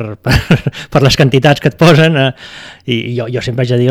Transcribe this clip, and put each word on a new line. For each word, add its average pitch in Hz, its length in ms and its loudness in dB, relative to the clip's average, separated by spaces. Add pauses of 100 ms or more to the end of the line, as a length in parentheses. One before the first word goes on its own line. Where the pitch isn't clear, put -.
(140)
<laughs> - 100 -14
per, - 100 0 (580)
per - 80 2
les 135 160 2
quantitats 139 460 2
que 147 100 0
et - 80 -8
posen, 160 400 4
eh, 135 60 0 (580)
i, 120 140 -4
i 120 180 -8
jo, 120 160 -6
jo 120 120 -4
sempre 127 200 -2
haig 120 80 0
de 123 80 2
dir 123 100 2